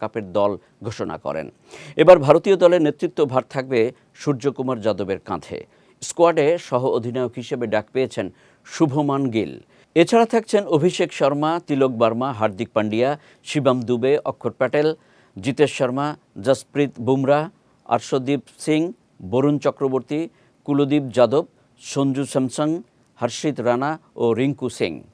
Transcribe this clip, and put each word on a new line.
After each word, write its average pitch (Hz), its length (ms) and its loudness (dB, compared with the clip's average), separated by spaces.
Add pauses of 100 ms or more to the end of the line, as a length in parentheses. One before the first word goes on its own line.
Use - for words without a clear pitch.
কাপের 107 240 -8 (120)
দল 101 140 2 (340)
ঘোষণা 92 300 -8 (100)
করেন। 71 220 -6 (540)
এবার 175 240 10
ভারতীয় 165 380 6
দলের 175 240 6
নেতৃত্ব 156 320 -4 (120)
ভার 131 120 0 (100)
থাকবে 131 260 -2 (420)
সূর্যকুমার 123 640 -4
যাদবের 98 420 -2
কাঁধে। 90 320 -8 (480)
স্কোয়াডে 165 400 2 (200)
সহ 127 140 0 (160)
অধিনায়ক 123 440 -4
হিসেবে 120 320 -6
ডাক 107 200 0
পেয়েছেন 123 320 -2 (420)
শুভমান 143 560 0 (120)
গিল। 90 160 -2 (440)
এছাড়া 226 380 4
থাকছেন 220 300 0 (120)
অভিষেক 165 340 0 (100)
শর্মা, 147 320 0 (160)
তিলক 135 340 2
বর্মা, 117 280 0 (100)
হার্দিক 107 360 -2
পান্ডিয়া, 110 340 0 (380)
শিবম 131 300 2 (100)
দুবে, 123 260 0 (160)
অক্ষর - 300 -6
প্যাটেল, 147 300 0 (480)
জিতেশ 131 420 0
শর্মা, 135 280 -2 (380)
জসপ্রীত 139 460 0 (140)
বুমরা, 135 340 2 (560)
আর্শদীপ 131 460 -2 (220)
সিং, 156 180 2 (500)
বরুণ 139 240 2 (100)
চক্রবর্তী, 135 560 -2 (440)
কুলদীপ 143 400 0 (100)
যাদব, 127 300 4 (360)
সঞ্জু 139 420 -2 (100)
স্যামসং, 139 360 -2 (500)
হর্ষিত 123 380 -4 (100)
রানা 127 240 0 (320)
ও - 20 2 (140)
রিঙ্কু 135 280 -2 (100)
সিং। 98 140 -2 (220)